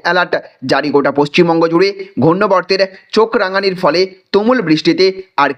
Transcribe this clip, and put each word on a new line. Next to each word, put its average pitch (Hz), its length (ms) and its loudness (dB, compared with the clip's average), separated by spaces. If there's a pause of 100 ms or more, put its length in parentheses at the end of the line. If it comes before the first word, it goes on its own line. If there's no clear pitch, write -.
অ্যালার্ট 180 300 0 (360)
জারি 143 240 0
গোটা 143 240 2
পশ্চিমবঙ্গ 165 440 2 (100)
জুড়ে। 180 160 2 (340)
ঘূর্ণবর্তের 190 580 0 (360)
চোখ 220 120 2 (140)
রাঙানির 190 400 -2
ফলে 175 180 2 (340)
তুমুল 220 240 2 (100)
বৃষ্টিতে 160 380 2 (360)
আর 139 160 2